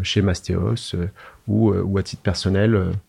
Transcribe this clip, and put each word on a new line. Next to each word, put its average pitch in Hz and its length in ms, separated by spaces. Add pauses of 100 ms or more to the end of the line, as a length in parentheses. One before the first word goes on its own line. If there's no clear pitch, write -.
chez 101 180
Mastéos, 92 540 (180)
euh, 90 140 (400)
ou, 107 240
euh, 95 100
ou 95 160
à 92 60
titre - 180
personnel, 101 540
euh, 90 160 (180)